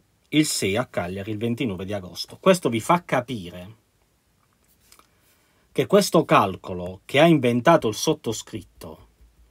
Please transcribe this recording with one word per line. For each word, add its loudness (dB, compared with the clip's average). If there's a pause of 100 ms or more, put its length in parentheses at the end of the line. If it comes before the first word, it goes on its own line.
(300)
il 2
sei -2
a -2
Cagliari -8
il -6
ventinove -4
di -10
agosto. -12
Questo 2
vi -2
fa 0
capire -8 (2000)
che -2
questo 2
calcolo -2
che 2
ha 8
inventato 4
il -4
sottoscritto, -8 (420)